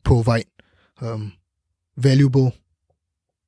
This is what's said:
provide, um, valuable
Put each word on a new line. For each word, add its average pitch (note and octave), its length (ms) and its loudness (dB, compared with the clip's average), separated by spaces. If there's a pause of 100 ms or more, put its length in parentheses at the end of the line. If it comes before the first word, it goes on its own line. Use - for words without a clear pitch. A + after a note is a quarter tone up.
provide, A#2 440 0 (540)
um, A2 340 -12 (640)
valuable C3 580 2 (920)